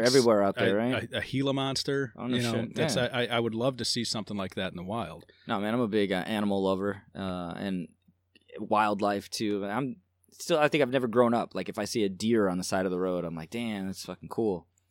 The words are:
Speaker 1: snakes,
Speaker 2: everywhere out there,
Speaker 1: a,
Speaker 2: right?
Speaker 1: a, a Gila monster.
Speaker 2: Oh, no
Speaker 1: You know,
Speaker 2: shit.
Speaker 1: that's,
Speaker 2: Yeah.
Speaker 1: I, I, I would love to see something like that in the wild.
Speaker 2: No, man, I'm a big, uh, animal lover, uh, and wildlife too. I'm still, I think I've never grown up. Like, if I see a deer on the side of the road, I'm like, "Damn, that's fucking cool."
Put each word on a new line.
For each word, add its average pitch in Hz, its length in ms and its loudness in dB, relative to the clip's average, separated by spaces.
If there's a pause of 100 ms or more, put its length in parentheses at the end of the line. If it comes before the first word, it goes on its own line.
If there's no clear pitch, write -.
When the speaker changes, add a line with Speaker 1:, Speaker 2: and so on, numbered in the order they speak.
Speaker 1:
snakes, - 40 4
Speaker 2:
everywhere 117 340 8
out 98 140 4
there, 101 240 2
Speaker 1:
a, 120 120 0
Speaker 2:
right? 117 200 -2
Speaker 1:
a, 120 60 -4
a - 40 -2
Gila 135 300 0
monster. 135 640 -2
Speaker 2:
Oh, 110 100 -8
no 123 100 0
Speaker 1:
You 123 60 0
know, 117 100 0
Speaker 2:
shit. 113 220 -2
Speaker 1:
that's, - 220 0
Speaker 2:
Yeah. 123 160 2
Speaker 1:
I, 123 120 0
I, 117 120 -2
I 117 40 2
would 113 140 0
love 123 220 0
to 120 80 -6
see 117 200 -2
something 107 340 -6
like 95 160 -6
that 92 180 -4
in - 40 -12
the 87 60 -8
wild. 92 440 -8 (200)
Speaker 2:
No, 110 140 -2
man, 107 140 0
I'm 127 60 2
a 120 80 2
big, 101 240 2
uh, 90 140 0
animal 101 380 0
lover, 98 380 0 (120)
uh, 90 440 -6
and 95 300 -4 (720)
wildlife 104 680 0
too. 104 380 -2
I'm 120 300 -4 (360)
still, - 260 -2
I 151 100 4
think 147 140 2
I've 123 80 2
never 127 160 2
grown 117 280 4
up. 110 200 -2
Like, 95 140 -4
if 95 100 -8
I 104 60 -2
see 107 200 0
a 98 40 2
deer 104 400 2
on 90 80 0
the 90 80 -2
side 95 220 0
of 92 40 -2
the 90 80 0
road, 90 280 0
I'm 82 100 -8
like, 80 140 -12
"Damn, 110 360 -6
that's 95 200 -10
fucking 90 240 -12
cool." 101 360 -2 (240)